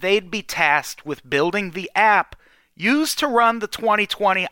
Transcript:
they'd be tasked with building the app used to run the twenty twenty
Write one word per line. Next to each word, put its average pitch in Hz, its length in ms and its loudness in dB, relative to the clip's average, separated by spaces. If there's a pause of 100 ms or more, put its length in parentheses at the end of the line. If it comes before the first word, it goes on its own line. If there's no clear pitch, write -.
they'd 190 280 0
be 208 120 -6
tasked 151 640 -2
with 143 240 -10
building 170 420 -2
the 180 240 -12
app 202 400 2 (400)
used 285 440 -2
to 294 80 0
run 233 320 2
the 214 80 -6
twenty 208 380 0
twenty 190 460 -2